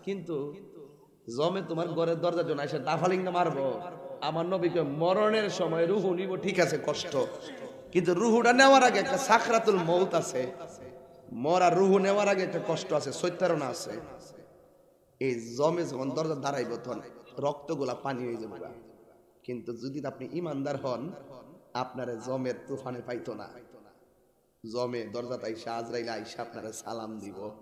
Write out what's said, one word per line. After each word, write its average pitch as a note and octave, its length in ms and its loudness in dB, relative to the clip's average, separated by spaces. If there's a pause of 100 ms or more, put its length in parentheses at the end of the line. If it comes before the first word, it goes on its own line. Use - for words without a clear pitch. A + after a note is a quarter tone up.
কিন্তু D#3+ 520 -6 (800)
জমে F3+ 240 2
তোমার E3 260 -4
ঘরের E3 340 0
দরজার E3+ 260 0
জন্য C#3+ 140 -2
এসে D3 180 -4
দাফালিং E3+ 440 2
না F3+ 80 -2
মারবো। C#3 500 0 (400)
আমার D#3 240 -2
নবী F3 240 0
কয়, E3 140 2
"মরণের F#3+ 680 2
সময় E3 360 0
রুহু F#3+ 280 2
নিব, F#3 240 -2
ঠিক F3+ 220 0
আছে D#3+ 260 4
কষ্ট, D3+ 320 -2 (760)
কিন্তু F3 220 4
রুহুটা A3+ 400 6
নেওয়ার C4+ 300 10
আগে G#3 160 6
একটা C4+ 180 0
সাকরাতুল A3+ 580 4
মউত F3+ 380 4
আছে, C3 380 0 (840)
মরা E3 360 4
রুহু F#3+ 300 8
নেওয়ার G3 280 4
আগে F#3+ 160 4
একটা E3 240 -2
কষ্ট D#3+ 260 -2
আছে, C#3 200 0
সত্যারণা D#3 520 0
আছে।" - 260 -6 (1300)
এই A#2 360 -2
জমে E3 280 2
যখন C3+ 260 -4
দরজা D#3 260 -2
দাঁড়াইব B2 400 -4
তখন A2+ 260 -8 (380)
রক্তগুলা C#3 560 -2
পানি B2+ 300 -6
হয়ে A#2+ 100 -4
যাবে। A2+ 240 -10 (840)
কিন্তু A#2+ 340 -8
যদি C3+ 280 -8
আপনি C3 260 -8
ইমানদার C#3+ 460 -4
হন, C3 360 -4 (600)
আপনার B2 460 -4
জমের B2+ 340 -2 (140)
তুফানে B2+ 380 -8
পাইতো B2 280 -6
না। G#2 160 -12 (1200)
জমে B2 300 -2
দরজা A#2+ 340 -6
তাই A2+ 180 -6 (100)
আজরাইল A#2 440 -6
আইসা A2 320 -8
আপনারা A2 300 -10
সালাম A2 480 -10
দিব। G2+ 320 -12 (100)